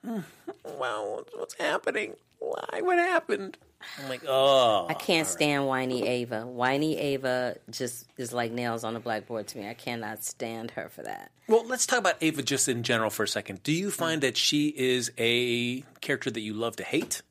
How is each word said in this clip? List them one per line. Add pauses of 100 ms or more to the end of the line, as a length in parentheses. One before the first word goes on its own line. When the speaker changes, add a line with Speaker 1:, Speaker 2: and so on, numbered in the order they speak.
Speaker 1:
"Hmm, (580)
well, (100)
what's
happening? (240)
Why?
What
happened?" (460)
I'm
like,
"Oh,
Speaker 2:
I
can't
Speaker 1:
all
right."
Speaker 2:
stand
whiny
Ava.
Whiny
Ava (140)
just (100)
is
like
nails
on
a
blackboard
to
me.
I
cannot
stand
her
for
that. (160)
Speaker 1:
Well,
let's
talk
about
Ava
just
in
general
for
a
second.
Do
you
find
that
she
is
a (180)
character
that
you
love
to
hate?